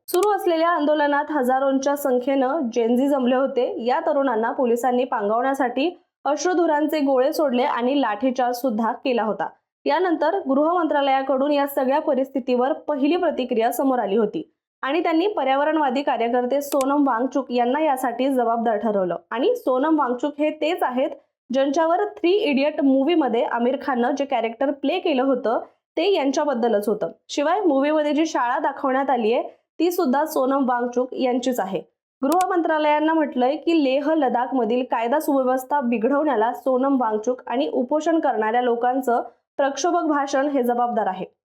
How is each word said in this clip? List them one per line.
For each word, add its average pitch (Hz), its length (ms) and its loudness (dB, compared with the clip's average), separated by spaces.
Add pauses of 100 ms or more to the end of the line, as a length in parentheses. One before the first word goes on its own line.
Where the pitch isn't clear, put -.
सुरू 392 240 2
असलेल्या 339 380 0
आंदोलनात 294 640 0
हजारोंच्या 269 640 0
संख्येनं 269 760 0
जेनझी 247 340 2
जमले 262 280 2
होते. 262 380 0 (120)
या 262 200 0
तरुणांना 269 460 0
पोलिसांनी 247 520 0
पांगवण्यासाठी 254 880 -2 (360)
अश्रुधुरांचे 311 760 0
गोळे 269 320 2
सोडले 262 300 0
आणि 269 380 0
लाठीचार्ज 247 560 -2
सुद्धा 226 380 -2
केला 240 280 -2
होता. 196 240 -4 (380)
यानंतर 330 540 0
गृह 294 340 0
मंत्रालयाकडून 277 800 0
या 285 160 2
सगळ्या 277 340 0
परिस्थितीवर 262 720 0 (100)
पहिली 294 340 0
प्रतिक्रिया 247 540 0
समोर 269 280 0
आली 196 180 0
होती 208 260 0 (400)
आणि 302 200 0
त्यांनी 339 260 2
पर्यावरणवादी 285 720 0
कार्यकर्ते 247 600 0
सोनम 285 460 0
वांगचुक 254 440 -2
यांना 247 300 0
यासाठी 262 480 0
जबाबदार 233 480 0
ठरवलं. 196 380 -2 (160)
आणि 294 240 0
सोनम 302 440 0
वांगचुक 277 400 -2
हे 302 120 0
तेच 311 320 -4
आहेत 262 260 -2 (400)
ज्यांच्यावर 320 580 2
थ्री 349 240 0
इडियट 294 500 0
मूव्हीमध्ये 269 640 2
आमिर 240 380 -2
खाननं 254 360 0
जे 277 80 -2
कॅरेक्टर 240 480 -2
प्ले 277 260 -2
केलं 294 240 0
होतं 254 380 0 (360)
ते 320 140 0
यांच्याबद्दलच 269 800 0
होतं. 170 220 -2 (180)
शिवाय 311 320 0
मूव्हीमध्ये 302 520 2
जी 311 120 2
शाळा 269 340 -2
दाखवण्यात 277 500 -2
आलीये 240 320 2 (380)
ती 330 120 2
सुद्धा 285 340 0
सोनम 269 440 0
वांगचुक 247 440 -2
यांचीच 254 460 0
आहे. 190 200 -4 (420)
गृह 359 280 2
मंत्रालयानं 311 640 0
म्हटलंय 294 420 0
की 330 280 0
लेह 269 300 0
लडाखमधील 247 800 0
कायदा 240 280 0
सुव्यवस्था 262 640 0
बिघडवण्याला 240 720 0
सोनम 262 480 0
वांगचुक 220 460 -2
आणि 262 220 -2
उपोषण 311 500 0
करणाऱ्या 233 420 0
लोकांचं 247 600 0 (380)
प्रक्षोभक 320 460 0
भाषण 285 420 0
हे 277 160 0
जबाबदार 233 440 0
आहे. 185 180 -6 (200)